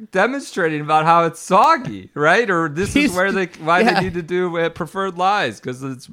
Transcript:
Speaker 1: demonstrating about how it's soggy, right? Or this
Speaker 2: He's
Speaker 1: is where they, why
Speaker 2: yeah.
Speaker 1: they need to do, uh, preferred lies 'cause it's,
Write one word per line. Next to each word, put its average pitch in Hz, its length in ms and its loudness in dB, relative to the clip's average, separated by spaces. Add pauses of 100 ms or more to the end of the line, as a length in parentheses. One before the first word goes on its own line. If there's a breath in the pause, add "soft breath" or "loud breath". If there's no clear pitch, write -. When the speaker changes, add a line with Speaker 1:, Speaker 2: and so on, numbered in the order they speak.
(140)
Speaker 1:
demonstrating 190 680 -2
about 156 240 2
how 170 220 4
it's - 160 -4
soggy, 196 720 2
right? 185 360 2
Or 165 200 0
this 170 240 -6
Speaker 2:
He's 285 180 2
Speaker 1:
is 175 60 -8
where 196 140 0
they, 190 160 -2
why 170 340 0
Speaker 2:
yeah. 220 140 2
Speaker 1:
they 185 100 0
need 185 80 -6
to 175 80 -6
do, 175 360 -4
uh, 165 120 0
preferred 180 480 -6
lies 180 420 -2
'cause 127 240 -10
it's, 131 300 -12